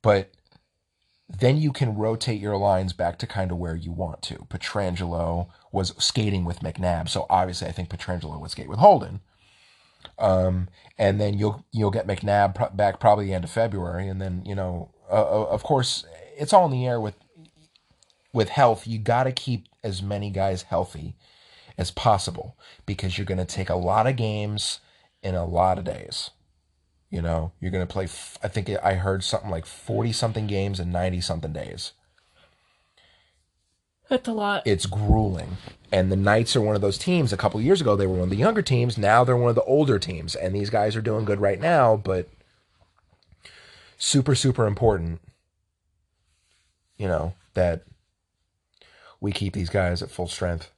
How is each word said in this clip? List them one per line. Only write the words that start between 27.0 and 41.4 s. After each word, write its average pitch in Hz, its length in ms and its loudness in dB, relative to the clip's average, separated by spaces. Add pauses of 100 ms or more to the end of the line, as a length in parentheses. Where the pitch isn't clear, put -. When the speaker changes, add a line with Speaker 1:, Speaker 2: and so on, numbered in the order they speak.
Speaker 1:
You 85 120 -4
know, 82 360 -2
you're 92 120 -4
gonna 92 160 -2
play, 95 180 -4
f-, - 380 -14
I 104 40 -4
think 98 220 -4 (140)
I 98 100 4
heard 95 300 0
something - 260 -4
like 82 160 -6
forty-something 110 800 -2
games 98 340 -2
in 87 120 -4
ninety-something 87 640 -2
days. - 400 -10 (2250)
Speaker 2:
That's 254 180 0
a 233 40 -4
lot. 202 340 -2
Speaker 1:
It's 98 200 0
grueling. 104 720 0 (340)
And 95 200 2
the 95 40 2
Knights 104 400 2
are 123 60 4
one 107 140 2
of 101 60 0
those 101 180 0
teams. 170 340 2
A - 40 -6
couple 107 220 0
of 113 60 0
years 180 160 4
ago, 110 140 4
they 98 120 2
were 92 80 0
one 90 80 0
of 92 60 0
the 95 60 0
younger 208 260 2
teams. 120 360 2
Now 107 260 6
they're 123 140 4
one 120 120 4
of 117 60 2
the 113 80 4
older 135 360 4
teams. 82 360 -8
And 92 200 -2
these 101 160 -2
guys 107 240 2
are 110 60 -2
doing 110 240 -2
good 101 140 0
right 101 200 2